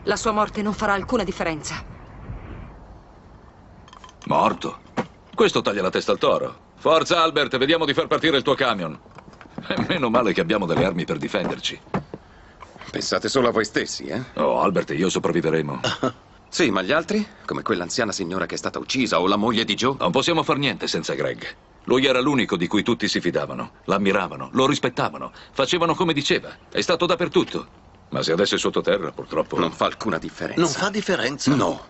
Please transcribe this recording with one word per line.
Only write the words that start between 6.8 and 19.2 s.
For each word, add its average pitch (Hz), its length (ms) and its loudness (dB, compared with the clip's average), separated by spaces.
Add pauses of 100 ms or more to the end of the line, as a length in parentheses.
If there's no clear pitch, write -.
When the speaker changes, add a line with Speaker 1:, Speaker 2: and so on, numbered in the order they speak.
Speaker 2:
Albert, 147 360 2
vediamo 156 280 4
di 135 80 0
far 156 140 2
partire 156 280 2
il 131 80 2
tuo 139 120 4
camion. 95 440 0 (680)
E - 220 -2
meno 143 220 0
male 110 240 4
che 95 80 2
abbiamo 98 240 2
delle 80 200 2
armi 87 200 0
per 82 120 -2
difenderci. - 640 -4 (1120)
Speaker 3:
Pensate - 380 -2
solo 123 180 4
a 117 40 2
voi 107 140 2
stessi, - 400 -4
eh? 85 160 -4 (140)
Speaker 2:
Oh, 65 260 2
Albert 87 300 0
e 73 40 -4
io 90 140 2
sopravviveremo. 78 760 0
Speaker 3:
<laughs> - 420 -4 (240)
Sì, 156 220 2
ma 95 100 2
gli 95 120 0
altri? 202 340 0 (180)
Come - 160 -4
quell'anziana 98 520 -2
signora 90 320 -4
che 85 100 -8
è - 20 -6
stata - 220 -6
uccisa 101 400 0
o 90 80 2